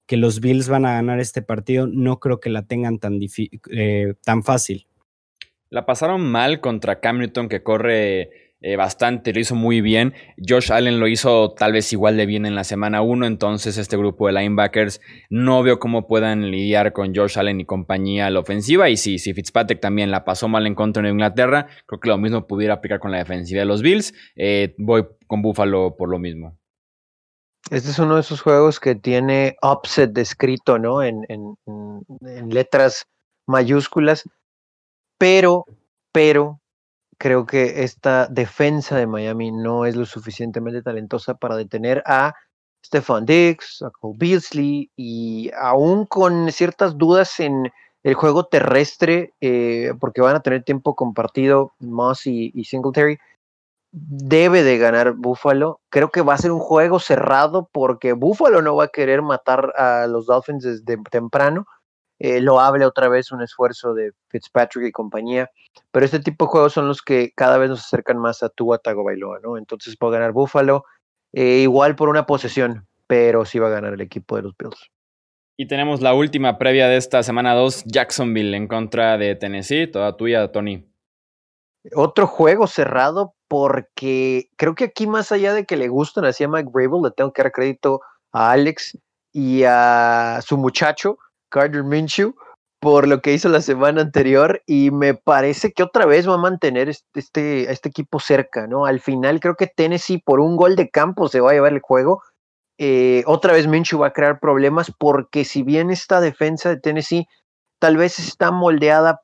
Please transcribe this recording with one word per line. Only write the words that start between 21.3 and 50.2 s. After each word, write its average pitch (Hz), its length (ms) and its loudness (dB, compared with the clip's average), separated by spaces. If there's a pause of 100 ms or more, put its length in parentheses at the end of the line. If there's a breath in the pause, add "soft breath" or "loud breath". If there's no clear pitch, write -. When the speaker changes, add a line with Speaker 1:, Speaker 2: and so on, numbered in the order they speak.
Speaker 2:
creo 104 120 -12
que 120 100 -4
lo 104 100 2
mismo 110 280 -4
pudiera 104 280 -2
aplicar 101 260 -6
con 101 100 -8
la 92 80 -4
defensiva 90 400 -6
de 101 80 0
los 104 160 0
Bills. 196 320 0 (220 soft breath)
Eh, 101 420 -2
voy 110 300 0 (180)
con 104 160 -4
Buffalo 101 560 -2
por 90 100 -6
lo 90 120 -4
mismo. 82 360 -12 (1120)
Speaker 3:
Este 135 200 -6
es 139 80 -4
uno 156 160 2
de 160 60 4
esos 147 220 -8
juegos 151 360 4
que 127 160 0
tiene 131 680 0
upset 139 520 0
descrito, 123 680 -2
¿no? 120 240 -2
En, 110 260 -6
en, 104 280 -14 (100)
en, 104 400 -16 (140)
en 123 300 -14
letras 131 560 2 (420)
mayúsculas, 139 800 0 (880)
pero, 185 480 4 (480)
pero 151 480 2 (560)
creo 127 300 0
que 131 380 -2
esta 131 420 0
defensa 139 720 -2
de 120 80 0
Miami 110 440 -6
no 113 360 -4
es 120 100 -4
lo 120 80 -4
suficientemente 113 800 -10
talentosa 113 520 -8
para 113 220 -6
detener 110 480 -4
a 143 300 0 (500 soft breath)
Stefon 123 400 -2
Diggs, 170 560 2
a 123 100 -12
Cole 107 280 -16
Beasley 143 760 -2
y 117 640 -8
aún 143 460 2
con 175 480 0
ciertas 175 460 -2
dudas 180 420 4
en 135 320 -2 (300 soft breath)
el 135 120 2
juego 156 300 2
terrestre, 160 960 0
eh, 120 580 -2
porque 127 220 -6